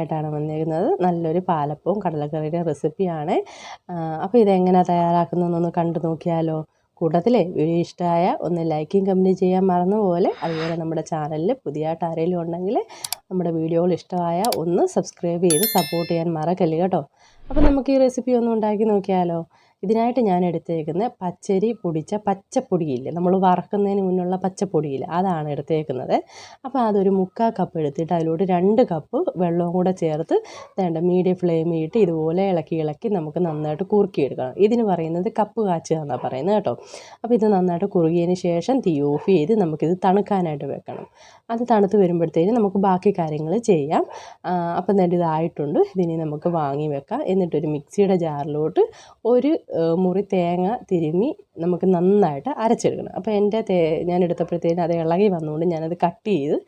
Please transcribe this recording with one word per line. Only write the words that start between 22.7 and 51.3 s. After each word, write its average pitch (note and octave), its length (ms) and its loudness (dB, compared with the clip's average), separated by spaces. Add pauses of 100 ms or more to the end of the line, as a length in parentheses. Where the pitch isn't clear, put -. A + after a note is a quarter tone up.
നമ്മൾ F3+ 160 0 (120)
വറക്കുന്നതിന് G3 600 0
മുന്നുള്ള F3+ 380 -2
പച്ചപ്പൊടിയില്ലേ, D#3 600 -4 (120)
അതാണ് E3+ 360 -2
എടുത്തേക്കുന്നത്. D3 600 -4 (520)
അപ്പോൾ B3+ 200 -4
അതൊരു G3 320 2
മുക്കാൽ A3+ 400 -2
കപ്പ് F3 240 -4
എടുത്തിട്ട് D#3 340 -2
അതിലോട്ട് D#3+ 280 0 (100)
രണ്ട് G3+ 280 4 (100)
കപ്പ് E3 260 -4 (240)
വെള്ളവും E3+ 340 0
കൂടെ F#3 240 2
ചേർത്ത് D#3+ 360 0 (420)
വേണ്ട E3 320 -2
മീഡിയം F3+ 320 2
ഫ്ലെയിമിൽ E3 420 0
ഇട്ട് D#3+ 200 -2
ഇതുപോലെ E3 480 0
ഇളക്കി E3 300 -2
ഇളക്കി D3+ 360 -4
നമുക്ക് D#3 280 -4
നന്നായിട്ട് D#3 460 -4
കുറുക്കിയെടുക്കണം. D3+ 640 0 (100)
ഇതിന് A#3 240 2
പറയുന്നത് E3+ 380 -2 (100)
കപ്പ് G#3 300 -2
കാച്ചുക E3 340 -2
എന്നാണ് C3+ 240 -6
പറയുന്നത് D3 320 0
കേട്ടോ. B2+ 160 -2 (480)
അപ്പോൾ A#3+ 160 2
ഇത് G#3+ 80 2 (100)
നന്നായിട്ട് F3+ 400 0
കുറുകിയതിന് E3+ 500 2
ശേഷം E3+ 320 0 (100)
തീ D#3 80 2 (160)
ഓഫ് D3+ 220 0
ചെയ്ത് D#3+ 200 4 (100)
നമുക്കിത് D#3 300 0 (120)
തണുക്കാനായിട്ട് F3+ 680 0
വെക്കണം. - 320 -12 (460)
അത് A#3 180 -4
തണുത്ത് G#3 320 4
വരുമ്പോഴത്തേനും E3+ 560 2
നമുക്ക് G3+ 200 2 (100)
ബാക്കി F#3 220 2 (100)
കാര്യങ്ങൾ D#3 320 -4 (180)
ചെയ്യാം. E3 320 2 (460)
ആ, - 20 -2 (280)
അപ്പം F#3 200 0
തന്നെ F3+ 220 4
ഇതായിട്ടുണ്ട്. D#3+ 600 0 (140)
ഇതിനി E3+ 300 0
നമുക്ക് D3+ 240 -4 (100)
വാങ്ങി D3 360 -2
വെക്കാം. G3+ 260 -6 (120)
എന്നിട്ടൊരു E3 420 0
മിക്സിയുടെ F#3+ 500 0
ജാറിലോട്ട് D3+ 580 -2 (500)
ഒരു, B3+ 200 4 (260)
ഏ, - 20 2 (220)
മുറി F#3 200 2 (100)
തേങ്ങ F3+ 360 0 (220)
തിരുമ്മി F3 400 0 (320)